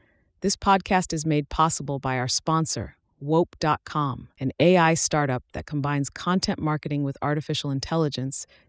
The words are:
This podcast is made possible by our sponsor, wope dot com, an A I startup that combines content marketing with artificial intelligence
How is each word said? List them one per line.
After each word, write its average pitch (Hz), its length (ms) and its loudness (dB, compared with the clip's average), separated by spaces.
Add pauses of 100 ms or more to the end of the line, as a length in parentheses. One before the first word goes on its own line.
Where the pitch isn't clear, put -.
(420)
This 196 160 0
podcast 190 560 2
is 156 120 -4
made 151 220 0
possible 147 500 0
by 131 200 -2
our 127 100 -2
sponsor, 147 720 -2 (260)
wope 160 360 2
dot 151 260 0
com, 131 440 -4 (100)
an 135 200 -2
A 180 180 6
I 165 180 6
startup 143 480 0 (100)
that 131 140 -10
combines 143 420 -2
content 180 480 -2
marketing 151 460 -2
with 139 180 -4
artificial 147 480 -2
intelligence 139 800 -2 (200)